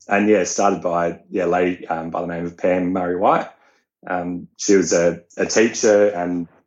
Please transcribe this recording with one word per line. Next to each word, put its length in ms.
and, 220
yeah, 140
started 360
by, 480
yeah, 160
a 20
lady, 420
um, 200
by 140
the 40
name 200
of 100
Pam 360
Murray 240
White. 340
Um, 500
she 200
was 180
a, 260
a 80
teacher 640
and, 400